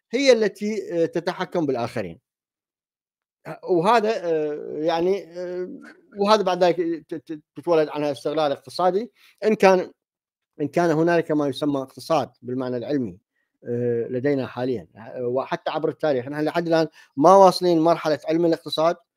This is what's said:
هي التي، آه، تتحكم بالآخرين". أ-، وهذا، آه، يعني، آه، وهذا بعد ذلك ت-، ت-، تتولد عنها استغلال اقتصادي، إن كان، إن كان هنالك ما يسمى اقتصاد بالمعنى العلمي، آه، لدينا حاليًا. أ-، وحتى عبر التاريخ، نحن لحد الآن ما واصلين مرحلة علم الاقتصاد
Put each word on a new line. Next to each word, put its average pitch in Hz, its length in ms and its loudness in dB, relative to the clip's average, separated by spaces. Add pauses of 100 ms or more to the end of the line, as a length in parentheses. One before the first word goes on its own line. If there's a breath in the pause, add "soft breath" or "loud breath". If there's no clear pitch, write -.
(100)
هي 269 220 6
التي، 208 720 -2
آه، 165 40 2
تتحكم 170 600 -4
بالآخرين". 117 520 -4 (1300)
أ-، 160 140 -14 (100)
وهذا، 202 400 4 (140)
آه، 151 540 -4
يعني، 165 460 -2 (140)
آه، 180 300 -8 (500)
وهذا 202 240 4
بعد 180 220 2
ذلك 170 120 4 (320)
ت-، 170 60 -10
ت-، 156 280 -12 (140)
تتولد 156 320 2
عنها 147 240 -2
استغلال 147 400 -2
اقتصادي، 180 600 -2 (320 soft breath)
إن 214 100 2
كان، 190 360 4 (680)
إن 147 80 -2
كان 170 220 0
هنالك 165 400 0
ما 151 180 0
يسمى 143 340 -4
اقتصاد 131 480 -4 (120)
بالمعنى 127 340 -6
العلمي، 113 420 -6 (500)
آه، 120 420 -4
لدينا 127 360 -2
حاليًا. 123 500 -6
أ-، 127 260 -14
وحتى 131 480 -4
عبر 151 180 -4
التاريخ، 139 400 -4
نحن 151 160 -6
لحد 170 220 -2
الآن 160 200 2 (300 soft breath)
ما 160 200 8
واصلين 180 440 6
مرحلة 156 380 0 (100)
علم 165 180 2
الاقتصاد 165 500 0 (200)